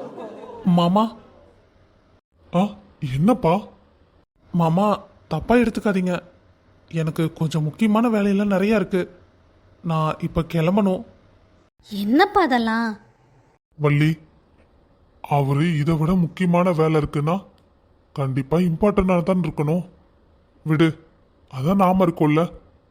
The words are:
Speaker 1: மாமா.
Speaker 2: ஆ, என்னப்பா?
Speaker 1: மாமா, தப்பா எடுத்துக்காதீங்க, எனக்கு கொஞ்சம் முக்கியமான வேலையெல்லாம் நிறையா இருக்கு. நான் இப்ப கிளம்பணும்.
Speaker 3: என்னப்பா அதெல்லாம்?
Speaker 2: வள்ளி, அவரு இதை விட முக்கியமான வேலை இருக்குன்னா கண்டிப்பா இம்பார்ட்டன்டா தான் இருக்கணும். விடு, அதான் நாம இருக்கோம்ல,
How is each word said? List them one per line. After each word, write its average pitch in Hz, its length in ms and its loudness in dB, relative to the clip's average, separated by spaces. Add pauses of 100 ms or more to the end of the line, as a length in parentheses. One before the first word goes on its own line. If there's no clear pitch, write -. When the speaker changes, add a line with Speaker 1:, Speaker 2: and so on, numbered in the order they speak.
(800)
Speaker 1:
மாமா. 180 260 2 (1500)
Speaker 2:
ஆ, 175 100 0 (540)
என்னப்பா? 175 380 2 (1000)
Speaker 1:
மாமா, 170 320 2 (460)
தப்பா 160 300 0
எடுத்துக்காதீங்க, 190 520 -2 (760)
எனக்கு 160 340 -2 (160)
கொஞ்சம் 156 280 -2
முக்கியமான 220 460 0
வேலையெல்லாம் 202 420 2
நிறையா 202 240 2
இருக்கு. 185 220 -2 (840)
நான் 160 420 -2
இப்ப 160 280 -4
கிளம்பணும். 185 480 0 (1000)
Speaker 3:
என்னப்பா 339 440 2
அதெல்லாம்? 233 400 0 (880)
Speaker 2:
வள்ளி, 147 340 2 (1120)
அவரு 143 420 0 (140)
இதை 156 200 0
விட 160 120 0 (120)
முக்கியமான 175 460 0 (100)
வேலை 160 200 2
இருக்குன்னா 147 360 -2 (800)
கண்டிப்பா 135 400 -2 (120)
இம்பார்ட்டன்டா 185 480 0 (120)
தான் 185 180 0
இருக்கணும். 156 380 -2 (840)
விடு, 156 220 2 (600)
அதான் 165 340 0
நாம 185 220 4
இருக்கோம்ல, 160 360 2 (480)